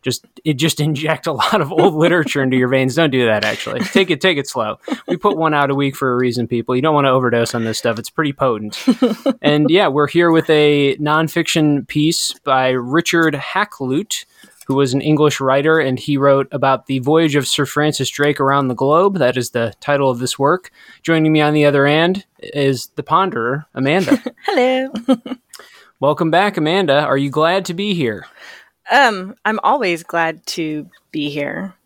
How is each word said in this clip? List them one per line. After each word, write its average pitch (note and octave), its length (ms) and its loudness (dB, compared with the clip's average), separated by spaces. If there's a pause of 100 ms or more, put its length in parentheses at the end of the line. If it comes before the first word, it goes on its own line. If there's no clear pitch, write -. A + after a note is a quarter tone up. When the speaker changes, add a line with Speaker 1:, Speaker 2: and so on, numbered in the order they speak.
Speaker 1:
just, - 220 -6 (180)
it D#3 120 0
just D3+ 260 -2
inject D3+ 460 -2
a D#3+ 40 -2
lot D3 300 0
of D3 100 -4
old E3 220 4
literature D#3 500 2
into C3 140 0
your B2+ 100 2
veins. C3 280 0
Don't D#3+ 140 2
do B2+ 180 2
that, G#2+ 180 0
actually. - 340 -4
Take F#3+ 320 0
it, D3 80 -2
take F3+ 180 0
it C#3 120 -6
slow. G#2+ 280 -6 (300)
We - 80 -2
put G3+ 220 0
one D#3 160 0
out C#3+ 180 2
a C#3 40 0
week C#3 200 -2
for C3 160 -2
a B2 60 0
reason, A#2+ 280 0
people. A#2+ 300 -2
You B2+ 60 0
don't D#3 120 0
wanna C#3 160 2
overdose A#2+ 460 2
on A#2 80 -2
this A2 140 -4
stuff. A2+ 200 -2
It's A2 120 -12
pretty D3 240 -4
potent. G#2+ 500 -4 (300)
Speaker 2:
<laughs> - 280 -4
Speaker 1:
And D3 280 2
yeah, F3+ 180 4
we're C#3+ 220 0
here E3+ 200 2
with D#3+ 200 2
a D3 480 4
nonfiction D3+ 920 0
piece - 460 -2 (100)
by C3 280 2
Richard D3+ 600 0
Hakluyt, C#3+ 920 -6 (420)
who C3+ 80 0
was C3+ 180 2
an C#3 60 0
English D3+ 400 2
writer, C#3+ 400 2
and C3 180 0
he C#3+ 200 -2
wrote C#3 340 4
about C3 360 0
the C3+ 120 -2
voyage D3+ 380 2
of C3+ 100 0
Sir - 180 0
Francis D3 440 -2
Drake C#3+ 320 -2
around C3+ 260 2
the B2 80 -2
globe. E3+ 440 2
That B2+ 180 2
is A#2+ 140 -4
the A#2 280 -2
title C#3+ 300 0
of A#2+ 100 -2
this B2+ 180 -6
work. D#3 320 0 (320)
Joining D#3+ 300 2
me D#3 80 4
on D3+ 140 2
the D3+ 120 2
other C#3+ 200 4
end E3 400 2 (160)
is C#3 460 -2 (100)
the C#3 60 -8
Ponderer, D3+ 720 -2
Amanda. D#3+ 480 -2 (140)
Speaker 2:
<laughs> - 100 -16
Hello. C4 460 0 (560)
<laughs> - 540 -20
Speaker 1:
Welcome D3+ 280 0
back, G3 280 0
Amanda. D#3 460 2
Are C3+ 140 0
you C#3 120 -2
glad E3 360 0
to F3 80 -6
be G3 200 -4
here? A2+ 320 -4 (680)
Speaker 2:
Um, A3 440 2 (100)
I'm G#3+ 180 2
always G3 400 0
glad E3 440 -4
to D3+ 420 -6 (240)
be D3 160 -4
here D3+ 440 -8 (120)